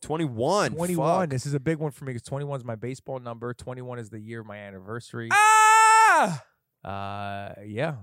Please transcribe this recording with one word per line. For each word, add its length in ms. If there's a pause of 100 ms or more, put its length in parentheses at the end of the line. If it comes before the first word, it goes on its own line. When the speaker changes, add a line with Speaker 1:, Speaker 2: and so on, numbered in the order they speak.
Speaker 1:
Twenty-one. 760
Speaker 2:
Twenty-one. 500
Speaker 1:
Fuck. 60
Speaker 2:
This 160
is 80
a 60
big 180
one 140
for 120
me 100
'cause 80
twenty-one 380
is 40
my 120
baseball 420
number. 340
Twenty-one 460
is 120
the 100
year 200
of 60
my 100
anniversary. 760
Speaker 1:
Ah! 1120 (400)
Speaker 2:
Uh, 680 (100)
yeah, 380